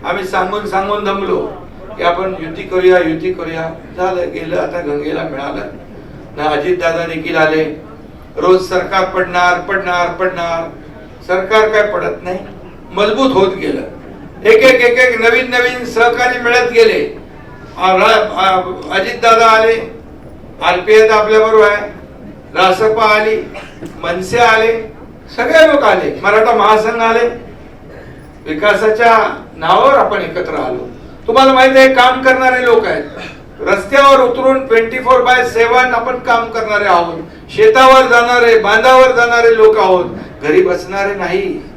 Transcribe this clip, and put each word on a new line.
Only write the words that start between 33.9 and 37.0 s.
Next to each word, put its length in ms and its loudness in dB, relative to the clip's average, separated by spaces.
उतरून 460 0
ट्वेंटी 320 0
फोर 220 2
बाय 260 2
सेव्हन 480 0
आपण 240 -4
काम 320 -2
करणारे 340 -4
आहोत, 380 0